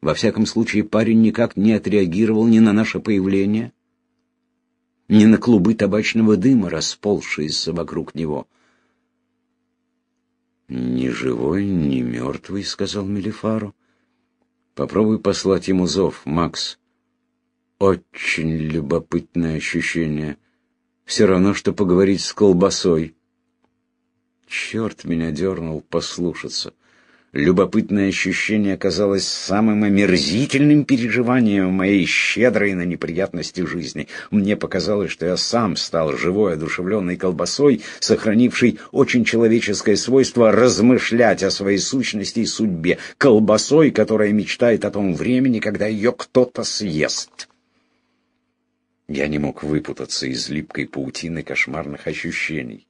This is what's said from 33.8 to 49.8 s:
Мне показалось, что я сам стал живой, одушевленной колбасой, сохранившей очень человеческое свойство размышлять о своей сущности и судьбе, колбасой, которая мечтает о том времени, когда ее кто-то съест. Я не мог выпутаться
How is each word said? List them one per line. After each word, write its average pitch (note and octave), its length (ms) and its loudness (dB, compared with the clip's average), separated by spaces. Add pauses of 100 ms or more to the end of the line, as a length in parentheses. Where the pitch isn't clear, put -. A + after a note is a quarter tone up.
Мне G2+ 260 2
показалось, F#2 540 -4
что - 160 -6
я F2+ 100 0
сам G#2+ 400 -2
стал D#2 400 -2
живой, F#2 380 0
одушевленной F2+ 640 -4
колбасой, F#2+ 640 0 (160)
сохранившей A2+ 800 2 (140)
очень B2 320 2
человеческое A2 720 2
свойство A#2+ 560 4
размышлять A2+ 880 4
о F#2+ 80 0
своей G2 280 0
сущности G#2+ 600 -4
и G#2+ 60 0
судьбе, F2 520 -2 (200)
колбасой, A2+ 720 4
которая G#2+ 420 0
мечтает G#2+ 520 0
о G2+ 60 -2
том G2 240 -2
времени, A#2+ 440 0
когда G2+ 280 -4
ее A2 260 0
кто-то - 500 0
съест. - 840 -6 (1600)
Я C#2+ 200 -4
не D2+ 100 -4
мог C#2+ 240 -6
выпутаться D2 640 -6